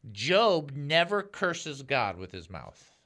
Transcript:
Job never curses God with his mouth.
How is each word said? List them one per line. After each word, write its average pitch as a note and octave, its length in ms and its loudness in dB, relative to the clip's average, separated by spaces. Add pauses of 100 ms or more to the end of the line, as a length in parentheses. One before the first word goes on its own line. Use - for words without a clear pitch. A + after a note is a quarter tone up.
(120)
Job D#3+ 640 4
never E3+ 460 2
curses E3 600 -4
God B2 340 0
with F#2 140 -10
his F2+ 180 -14
mouth. - 580 -16